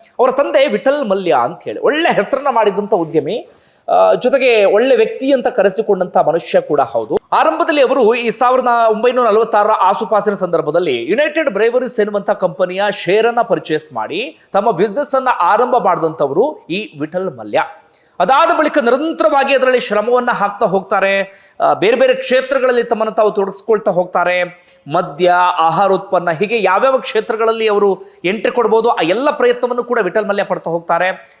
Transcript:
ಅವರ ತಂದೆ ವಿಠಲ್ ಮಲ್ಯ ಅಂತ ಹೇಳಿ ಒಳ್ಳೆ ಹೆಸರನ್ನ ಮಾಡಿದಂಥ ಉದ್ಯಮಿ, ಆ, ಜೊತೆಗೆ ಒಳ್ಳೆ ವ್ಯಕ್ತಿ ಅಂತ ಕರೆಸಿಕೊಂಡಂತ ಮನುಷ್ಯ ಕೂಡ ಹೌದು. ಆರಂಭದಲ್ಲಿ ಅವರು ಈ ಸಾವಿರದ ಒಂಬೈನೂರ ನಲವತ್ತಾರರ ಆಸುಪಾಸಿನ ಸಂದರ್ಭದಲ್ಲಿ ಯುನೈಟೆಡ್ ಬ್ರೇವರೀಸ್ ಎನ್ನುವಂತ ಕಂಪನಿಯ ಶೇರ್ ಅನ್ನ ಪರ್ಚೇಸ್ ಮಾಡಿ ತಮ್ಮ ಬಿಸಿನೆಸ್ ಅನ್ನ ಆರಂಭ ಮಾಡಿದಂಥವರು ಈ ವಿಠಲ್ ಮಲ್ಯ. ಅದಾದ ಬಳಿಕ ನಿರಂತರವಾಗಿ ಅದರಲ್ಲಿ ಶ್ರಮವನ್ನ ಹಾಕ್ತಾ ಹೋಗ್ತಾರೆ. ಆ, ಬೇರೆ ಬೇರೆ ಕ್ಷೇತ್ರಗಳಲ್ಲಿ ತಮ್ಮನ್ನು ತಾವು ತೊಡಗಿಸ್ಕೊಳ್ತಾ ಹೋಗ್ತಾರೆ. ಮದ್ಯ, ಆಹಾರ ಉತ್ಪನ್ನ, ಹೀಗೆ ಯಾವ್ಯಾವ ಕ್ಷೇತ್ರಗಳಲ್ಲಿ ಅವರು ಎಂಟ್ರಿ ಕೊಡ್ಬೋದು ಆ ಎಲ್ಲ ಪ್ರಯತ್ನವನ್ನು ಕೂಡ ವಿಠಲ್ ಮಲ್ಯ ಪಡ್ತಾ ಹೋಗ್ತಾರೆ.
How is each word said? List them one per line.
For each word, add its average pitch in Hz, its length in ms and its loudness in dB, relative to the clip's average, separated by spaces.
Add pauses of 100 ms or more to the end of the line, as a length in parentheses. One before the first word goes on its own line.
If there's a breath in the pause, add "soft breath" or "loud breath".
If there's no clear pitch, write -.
(200 soft breath)
ಅವರ 247 120 4
ತಂದೆ 285 360 2
ವಿಠಲ್ 262 420 0
ಮಲ್ಯ 180 320 0
ಅಂತ 117 220 -4
ಹೇಳಿ 107 160 -8
ಒಳ್ಳೆ 302 300 0
ಹೆಸರನ್ನ 247 420 -2
ಮಾಡಿದಂಥ 208 420 0
ಉದ್ಯಮಿ, 165 540 -2 (420 soft breath)
ಆ, 185 240 4
ಜೊತೆಗೆ 240 520 2
ಒಳ್ಳೆ 233 300 4
ವ್ಯಕ್ತಿ 262 360 0
ಅಂತ 254 160 2
ಕರೆಸಿಕೊಂಡಂತ 196 720 0
ಮನುಷ್ಯ 165 440 0
ಕೂಡ 147 200 0
ಹೌದು. 117 380 -2 (120)
ಆರಂಭದಲ್ಲಿ 311 500 2
ಅವರು 240 340 2
ಈ 240 140 -4
ಸಾವಿರದ 254 380 0 (200)
ಒಂಬೈನೂರ 240 400 0
ನಲವತ್ತಾರರ 214 440 2
ಆಸುಪಾಸಿನ 202 640 0
ಸಂದರ್ಭದಲ್ಲಿ 160 680 -2
ಯುನೈಟೆಡ್ 294 460 -2
ಬ್ರೇವರೀಸ್ 233 500 0
ಎನ್ನುವಂತ 208 300 -2
ಕಂಪನಿಯ 185 640 -2
ಶೇರ್ 202 340 0
ಅನ್ನ 240 160 0
ಪರ್ಚೇಸ್ 156 520 -4
ಮಾಡಿ 139 460 -8 (140 soft breath)
ತಮ್ಮ 208 180 0
ಬಿಸಿನೆಸ್ 214 440 -2
ಅನ್ನ 262 120 -2 (120)
ಆರಂಭ 214 380 2
ಮಾಡಿದಂಥವರು 165 920 -2
ಈ 180 300 -8
ವಿಠಲ್ 156 380 -8
ಮಲ್ಯ. 117 260 -2 (560 soft breath)
ಅದಾದ 302 400 2
ಬಳಿಕ 294 180 0
ನಿರಂತರವಾಗಿ 277 760 0
ಅದರಲ್ಲಿ 254 260 2
ಶ್ರಮವನ್ನ 240 520 -2
ಹಾಕ್ತಾ 202 340 -2
ಹೋಗ್ತಾರೆ. 196 800 -2 (180)
ಆ, 151 120 2
ಬೇರೆ 190 240 2
ಬೇರೆ 254 160 2
ಕ್ಷೇತ್ರಗಳಲ್ಲಿ 254 680 0
ತಮ್ಮನ್ನು 214 300 -4
ತಾವು 214 180 2
ತೊಡಗಿಸ್ಕೊಳ್ತಾ 208 600 -2
ಹೋಗ್ತಾರೆ. 180 520 0 (500 soft breath)
ಮದ್ಯ, 175 380 0 (260)
ಆಹಾರ 165 340 2
ಉತ್ಪನ್ನ, 180 400 -2
ಹೀಗೆ 202 300 -2
ಯಾವ್ಯಾವ 208 360 2
ಕ್ಷೇತ್ರಗಳಲ್ಲಿ 226 680 -2
ಅವರು 202 380 0 (200 loud breath)
ಎಂಟ್ರಿ 220 260 -2
ಕೊಡ್ಬೋದು 226 380 2
ಆ - 120 0
ಎಲ್ಲ 226 300 0
ಪ್ರಯತ್ನವನ್ನು 247 520 0
ಕೂಡ 240 180 -2
ವಿಠಲ್ 196 240 -2
ಮಲ್ಯ 202 180 0
ಪಡ್ತಾ 175 280 -6
ಹೋಗ್ತಾರೆ. 175 680 -2